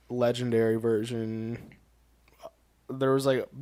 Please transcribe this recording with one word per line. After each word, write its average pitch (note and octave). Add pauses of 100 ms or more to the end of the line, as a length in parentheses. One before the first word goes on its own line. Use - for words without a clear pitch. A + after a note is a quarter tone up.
legendary A#2+
version. A2+ (1120)
There C3+
was, C3+
like, C3 (140)